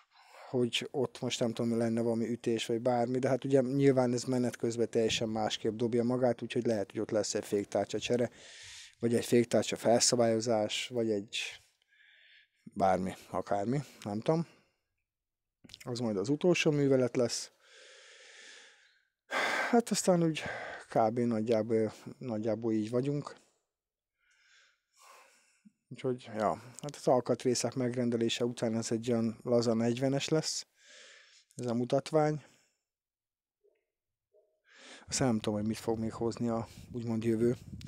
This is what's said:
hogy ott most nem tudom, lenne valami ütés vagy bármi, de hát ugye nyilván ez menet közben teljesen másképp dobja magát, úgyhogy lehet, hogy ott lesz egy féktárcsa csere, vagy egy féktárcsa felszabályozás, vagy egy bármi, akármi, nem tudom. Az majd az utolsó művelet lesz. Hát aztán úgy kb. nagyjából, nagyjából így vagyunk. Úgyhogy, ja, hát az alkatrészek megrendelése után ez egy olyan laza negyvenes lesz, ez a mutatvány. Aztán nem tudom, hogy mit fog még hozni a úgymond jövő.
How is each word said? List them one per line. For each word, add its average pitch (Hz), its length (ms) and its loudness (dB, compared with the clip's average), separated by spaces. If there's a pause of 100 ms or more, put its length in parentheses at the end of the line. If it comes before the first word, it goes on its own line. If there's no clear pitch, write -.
(500)
hogy 123 400 -2
ott - 300 -4
most 123 200 -4
nem 117 120 0
tudom, 117 260 -2
lenne 117 220 0
valami 117 280 0
ütés 117 380 -2
vagy 117 140 0
bármi, 123 380 0
de 123 100 0
hát 131 160 0
ugye 135 160 4
nyilván 131 520 4
ez 120 120 -2
menet 123 320 -2
közben 117 340 0
teljesen 113 380 2
másképp 110 480 -2
dobja 117 280 2
magát, 123 380 2
úgyhogy 117 240 -4
lehet, 107 240 0
hogy 110 100 -6
ott 104 100 -4
lesz 104 240 0
egy 87 100 -2
féktárcsa 104 540 -2
csere, 120 320 0 (680)
vagy 117 160 0
egy 107 100 0
féktárcsa 117 520 4
felszabályozás, 113 1120 2
vagy 117 220 -2
egy 104 280 -2 (1200)
bármi, 92 520 0 (160)
akármi, 101 500 -2 (240)
nem 107 160 -6
tudom. 160 260 0 (1400)
Az 123 140 -6
majd 113 180 -2
az 101 120 0
utolsó 165 420 2
művelet 135 460 2
lesz. - 340 0 (2250)
Hát 240 200 2
aztán 180 320 4
úgy 160 200 2 (460)
kb. 117 300 4
nagyjából, 110 760 2 (260)
nagyjából 113 540 -2
így 107 180 0
vagyunk. 135 460 -2 (2500)
Úgyhogy, 127 480 -6
ja, 98 260 0 (200)
hát 143 140 -10
az - 120 -2
alkatrészek 123 640 2
megrendelése 120 680 0
után 120 300 -2
ez 113 160 -4
egy 117 200 -2
olyan 113 320 0
laza 120 320 2
negyvenes 123 540 0
lesz, - 380 -2 (920)
ez 123 100 -8
a 117 80 -2
mutatvány. 143 680 0 (2500)
Aztán - 220 0
nem 110 120 0
tudom, 107 180 -2
hogy 107 100 -2
mit 107 100 -4
fog 113 200 -4
még 110 140 -4
hozni 117 360 -4
a 113 200 -4 (240)
úgymond 113 320 -4
jövő. 117 320 2 (320)